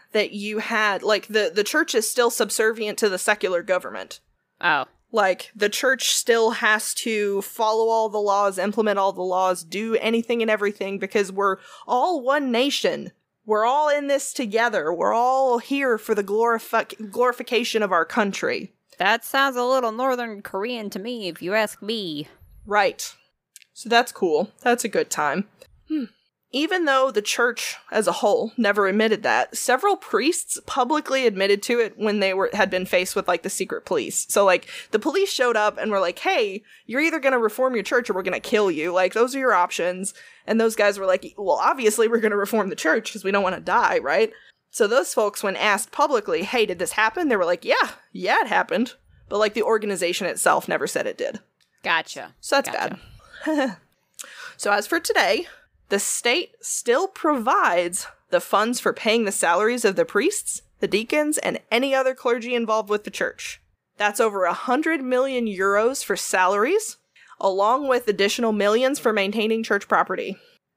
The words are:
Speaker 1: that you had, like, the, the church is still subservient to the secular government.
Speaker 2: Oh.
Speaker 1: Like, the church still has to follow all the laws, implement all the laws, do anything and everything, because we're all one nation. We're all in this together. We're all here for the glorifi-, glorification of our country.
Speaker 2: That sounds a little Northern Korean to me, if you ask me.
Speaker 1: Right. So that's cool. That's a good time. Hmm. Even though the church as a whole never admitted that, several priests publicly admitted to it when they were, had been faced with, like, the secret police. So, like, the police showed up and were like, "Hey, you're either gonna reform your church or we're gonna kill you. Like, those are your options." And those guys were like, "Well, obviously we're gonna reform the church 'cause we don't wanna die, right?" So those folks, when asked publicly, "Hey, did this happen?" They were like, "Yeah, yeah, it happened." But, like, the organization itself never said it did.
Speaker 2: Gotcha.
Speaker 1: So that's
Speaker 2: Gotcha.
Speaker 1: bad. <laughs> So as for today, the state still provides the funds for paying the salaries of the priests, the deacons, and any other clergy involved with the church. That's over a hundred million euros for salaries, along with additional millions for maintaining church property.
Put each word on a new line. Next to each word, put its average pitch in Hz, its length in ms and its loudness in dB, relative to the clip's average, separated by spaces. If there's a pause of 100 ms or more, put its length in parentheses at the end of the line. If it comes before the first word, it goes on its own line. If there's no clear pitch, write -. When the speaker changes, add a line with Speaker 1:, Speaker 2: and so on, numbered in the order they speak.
(120)
Speaker 1:
that 208 220 0
you 208 260 -6
had, 214 420 0
like, 208 240 2
the, 208 260 0
the 202 120 0
church 302 320 0
is 226 120 2
still 240 220 2
subservient 220 720 -2
to 214 100 2
the 185 80 -2
secular 214 460 0
government. 180 560 -4 (400)
Speaker 2:
Oh. 147 260 2 (260)
Speaker 1:
Like, 190 440 2
the 208 140 0
church 254 420 0
still 233 400 2
has 214 440 0
to 208 460 -2
follow 220 480 0
all 220 200 0
the 214 100 -4
laws, 202 400 2
implement 208 400 0
all 196 140 2
the 180 100 -8
laws, 185 400 0
do 208 320 -4
anything 233 480 0
and 220 80 0
everything, 202 480 -2
because 196 320 -2
we're 190 260 0 (300)
all 285 340 0
one 269 300 0
nation. 226 600 0 (360)
We're 214 180 2
all 294 240 2
in 285 180 0
this 277 240 0
together. 214 640 0
We're 185 200 2
all 247 440 2
here 254 400 0
for 220 160 -4
the 202 100 0
glorifi-, 220 840 -2
glorification 240 720 0
of 196 100 0
our 165 140 4
country. 196 680 -2 (260)
Speaker 2:
That 214 260 0
sounds 269 300 0
a 247 80 -2
little 247 280 2
Northern 240 520 -4
Korean 226 480 -6
to 202 80 -8
me, 220 300 -8
if 160 120 -12
you 180 140 -2
ask 220 260 -2
me. 190 460 -6 (400)
Speaker 1:
Right. 202 480 0 (580)
So - 160 -14
that's 240 220 4
cool. 170 400 0 (100)
That's 240 240 2
a - 40 -6
good 165 200 0
time. 151 400 -2 (400)
Hmm. 302 140 -2 (480)
Even 330 340 0
though 269 240 4
the 208 140 0
church - 520 -2 (160)
as 214 160 0
a 175 40 2
whole 208 460 2
never 202 300 2
admitted 214 360 2
that, 120 340 0
several 339 380 2
priests - 720 -2
publicly 269 580 0
admitted 202 380 2
to 240 160 2
it 220 180 -2
when 208 220 0
they 190 160 2
were, 190 180 2
had 196 160 2
been 185 160 -2
faced 185 300 0
with, 196 120 -2
like, 175 140 0
the 190 80 -8
secret - 360 -6
police. - 440 -2
So, 202 160 4
like, 185 220 4 (240)
the 214 80 2
police 381 340 0
showed 247 240 2
up 208 220 0
and 214 100 -4
were 202 100 0
like, 180 200 -2
"Hey, 220 420 -2 (240)
you're 247 160 -4
either 320 180 0
gonna 262 200 2
reform 247 340 0
your 214 100 -2
church 240 260 0
or 202 40 -4
we're 185 80 -2
gonna 180 180 -4
kill 208 300 2
you. 160 220 -2
Like, 185 220 2
those 247 220 0
are 269 40 -4
your 254 160 2
options." 180 580 -2 (320)
And 226 160 2
those 220 140 2
guys 202 240 2
were 190 80 -2
like, 185 300 0
"Well, 180 220 0
obviously 214 480 2
we're 226 120 2
gonna 208 180 0
reform 202 320 0
the 151 60 -6
church 311 360 0
'cause 202 120 -12
we 196 80 -2
don't 202 120 2
wanna 180 180 -2
die, 180 360 2
right?" 165 340 2 (420)
So 214 140 2
those 269 260 0
folks, 208 300 0
when 196 140 -2
asked 208 340 0
publicly, 208 520 0
"Hey, 220 240 0
did 180 120 -6
this 175 140 -4
happen?" 226 340 0
They 240 100 2
were 175 80 2
like, 175 200 -2
"Yeah, 277 260 2 (220)
yeah, 190 280 0
it 269 60 -2
happened." 202 460 0 (360)
But, 202 100 -2
like, 214 140 2
the 233 100 -2
organization 190 640 -2
itself - 400 2
never 160 180 -2
said - 220 -4
it - 100 -8
did. - 220 -6 (440)
Speaker 2:
Gotcha. - 580 -4
Speaker 1:
So - 160 -2
that's 277 120 -2
Speaker 2:
Gotcha. - 300 -6 (460)
Speaker 1:
bad. 277 360 -2
<laughs> - 760 -20
So 202 140 -2
as 208 140 2
for 339 140 -2
today, 311 480 0 (420)
the 202 100 2
state - 520 -2 (100)
still 277 460 0
provides 247 960 0 (240)
the 175 100 2
funds 220 400 0
for 220 140 0
paying 226 320 2
the 196 60 0
salaries 214 520 2
of 190 120 2
the 165 100 2
priests, - 560 -2 (180)
the 196 80 0
deacons, 302 520 0
and - 200 -4 (120)
any 269 240 2
other 262 200 2
clergy 247 380 -2
involved 220 360 0
with 208 140 0
the 214 80 -12
church. - 480 -8 (380)
That's 208 220 0
over 202 260 0
a 170 80 2
hundred 302 500 -2
million 254 440 0
euros 202 560 0
for 196 120 -2
salaries, 202 800 0 (420)
along 208 480 2
with 240 200 0
additional 214 460 0
millions 226 460 2
for 233 120 0
maintaining 214 520 0
church 202 240 -2
property. 180 500 0 (400)